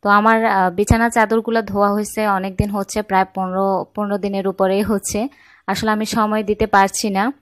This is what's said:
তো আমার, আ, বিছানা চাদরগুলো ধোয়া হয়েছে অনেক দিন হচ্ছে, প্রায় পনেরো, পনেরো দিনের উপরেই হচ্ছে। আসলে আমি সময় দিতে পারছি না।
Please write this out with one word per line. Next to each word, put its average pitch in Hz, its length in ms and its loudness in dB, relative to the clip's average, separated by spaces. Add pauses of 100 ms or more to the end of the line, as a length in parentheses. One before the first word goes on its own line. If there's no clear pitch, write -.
তো 202 80 -2
আমার, 220 360 4
আ, 190 240 2
বিছানা 214 400 2
চাদরগুলো 226 520 0
ধোয়া 202 280 0
হয়েছে 208 380 -4
অনেক 190 280 -2
দিন 208 140 -2
হচ্ছে, 202 320 -4
প্রায় 190 320 0
পনেরো, 190 520 -2 (100)
পনেরো 208 220 -4
দিনের 196 300 -4
উপরেই 190 340 0
হচ্ছে। 208 460 -4 (400)
আসলে 214 240 -2
আমি 214 140 -2
সময় 214 380 0
দিতে 208 240 -2
পারছি 196 420 2
না। 202 220 -2 (100)